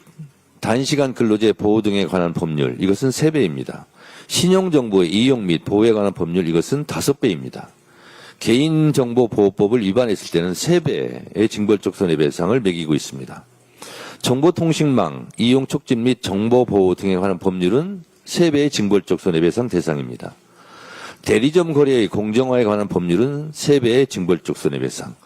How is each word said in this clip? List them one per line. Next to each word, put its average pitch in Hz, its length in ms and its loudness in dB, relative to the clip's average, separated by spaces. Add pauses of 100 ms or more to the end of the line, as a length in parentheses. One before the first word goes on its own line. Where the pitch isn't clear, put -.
(600)
단시간 131 540 -2
근로제 107 400 2
보호 104 260 2
등에 101 260 0
관한 87 280 -2
법률, 73 440 -2
이것은 98 320 0
세 156 200 0
배입니다. 85 560 -4 (400)
신용정보의 147 840 2
이용 113 360 2
및 82 180 0
보호에 110 280 2
관한 101 200 0
법률, 85 340 -2
이것은 85 380 0
다섯 - 360 -4
배입니다. 90 500 -4 (720)
개인정보보호법을 120 1400 2
위반했을 101 480 -2
때는 87 220 0
세 170 280 0
배의 87 680 -4
징벌적 101 480 -2
손해배상을 85 640 0
매기고 85 340 -2
있습니다. 67 500 -8 (760)
정보통신망 131 1160 0
이용 127 280 2
촉진 127 360 -4
및 123 200 0
정보보호 101 760 2
등에 95 200 -2
관한 92 220 -2
법률은 117 680 -2 (220)
세 170 240 0
배의 143 200 0
징벌적 98 500 0
손해배상 87 480 0
대상입니다. 71 680 -4 (840)
대리점 151 520 2
거래의 135 360 4
공정화에 117 560 0
관한 104 240 0
법률은 131 640 0
세 143 280 2
배의 123 260 2
징벌적 85 520 -4
손해배상, 67 560 -6 (120)